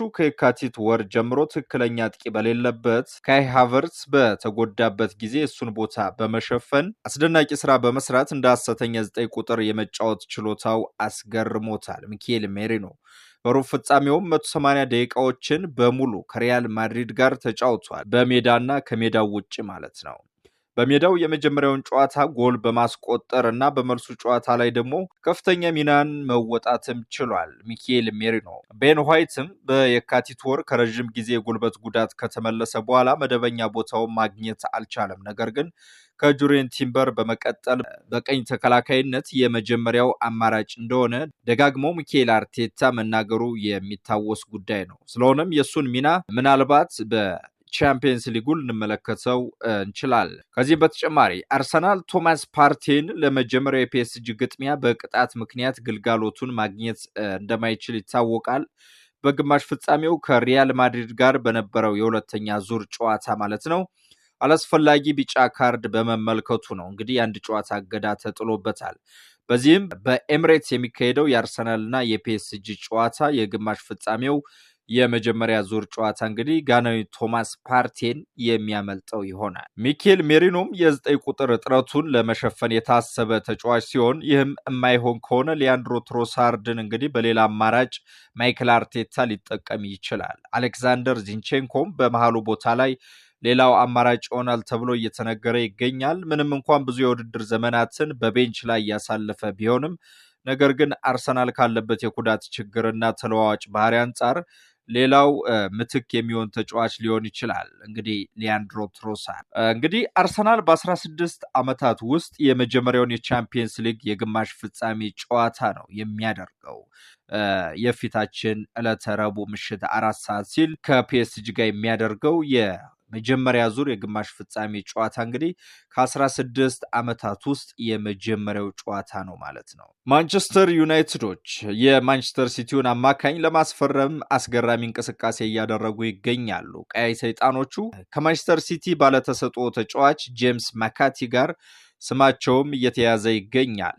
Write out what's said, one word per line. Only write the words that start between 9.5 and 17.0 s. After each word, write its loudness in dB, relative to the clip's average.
የመጫወት -2
ችሎታው -2
አስገርሞታል። -6
ሚካኤል -4
ሜሪኖ -4
በሩብ 4
ፍጻሜውም 2
መቶ 0
ሰማንያ 2
ደቂቃዎችን -2
በሙሉ 2
ከሪያል 0
ማድሪድ -4